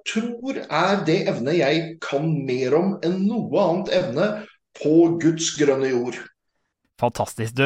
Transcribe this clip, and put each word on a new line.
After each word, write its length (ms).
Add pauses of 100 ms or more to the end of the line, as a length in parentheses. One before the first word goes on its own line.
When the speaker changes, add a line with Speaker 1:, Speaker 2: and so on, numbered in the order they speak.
Speaker 1:
tror 560
er 420
det 220
evne 320
jeg 420
kan 460
mer 320
om 240
enn 240
noe 400
annet 220 (160)
evne 420 (320)
på 400
Guds 400
grønne 320
jord. 240 (840)
Speaker 2:
Fantastisk. 560
Du, 100